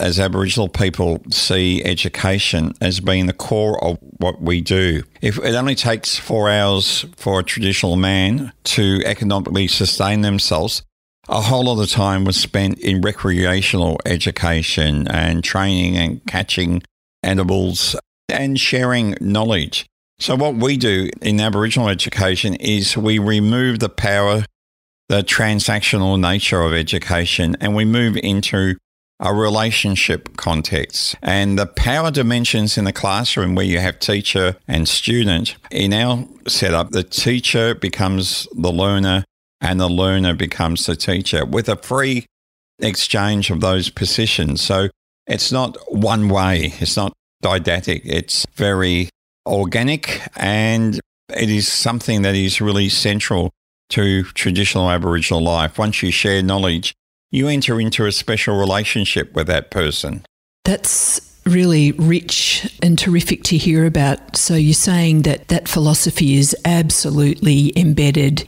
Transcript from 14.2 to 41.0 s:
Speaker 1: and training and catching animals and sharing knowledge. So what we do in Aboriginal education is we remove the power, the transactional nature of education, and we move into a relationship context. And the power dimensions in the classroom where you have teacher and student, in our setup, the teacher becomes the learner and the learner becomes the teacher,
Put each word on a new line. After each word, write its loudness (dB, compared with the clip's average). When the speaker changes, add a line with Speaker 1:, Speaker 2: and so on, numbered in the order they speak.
Speaker 1:
and 0
training 0
and -2
catching -2
animals 0
and -2
sharing 0
knowledge. 0
So -2
what 0
we 0
do 0
in 2
Aboriginal 0
education 0
is -2
we 2
remove 2
the -2
power, 0
the 2
transactional 0
nature 2
of 2
education, 0
and -2
we 2
move 2
into 0
a 0
relationship 0
context. -4
And 0
the 0
power 0
dimensions 0
in 0
the -2
classroom -2
where 0
you 2
have -2
teacher 0
and 0
student, 0
in 0
our 0
setup, 0
the 0
teacher 0
becomes -2
the 0
learner 2
and 0
the 2
learner 2
becomes -2
the -2
teacher, -2